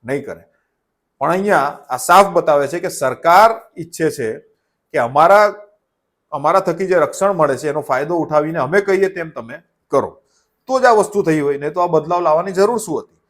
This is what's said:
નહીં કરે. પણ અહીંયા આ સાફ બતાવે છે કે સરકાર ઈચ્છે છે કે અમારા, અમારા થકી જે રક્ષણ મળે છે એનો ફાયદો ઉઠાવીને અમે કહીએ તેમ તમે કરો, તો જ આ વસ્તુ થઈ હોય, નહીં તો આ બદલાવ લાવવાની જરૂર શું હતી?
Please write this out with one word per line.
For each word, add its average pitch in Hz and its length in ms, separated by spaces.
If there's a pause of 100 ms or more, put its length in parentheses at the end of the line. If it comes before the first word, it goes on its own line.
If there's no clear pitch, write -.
નહીં 135 200
કરે. 85 200 (760)
પણ 147 100
અહીંયા 170 480 (120)
આ 127 60
સાફ 185 300
બતાવે 156 420
છે 175 100
કે 175 100
સરકાર 170 600 (260)
ઈચ્છે 165 340
છે 120 280 (540)
કે 151 60
અમારા, 170 560 (800)
અમારા 151 280
થકી 185 260
જે 180 80
રક્ષણ 180 380
મળે 151 240
છે 151 120
એનો 147 120
ફાયદો 143 360
ઉઠાવીને 156 420
અમે 151 220
કહીએ 196 280
તેમ 175 220
તમે 127 320 (300)
કરો, 117 280 (460)
તો 262 140
જ 254 40
આ 247 80
વસ્તુ 208 300
થઈ 156 180
હોય, 143 180
નહીં 147 140
તો 175 80
આ 175 60
બદલાવ 165 340
લાવવાની 175 320
જરૂર 208 260
શું 156 200
હતી? - 180 (140)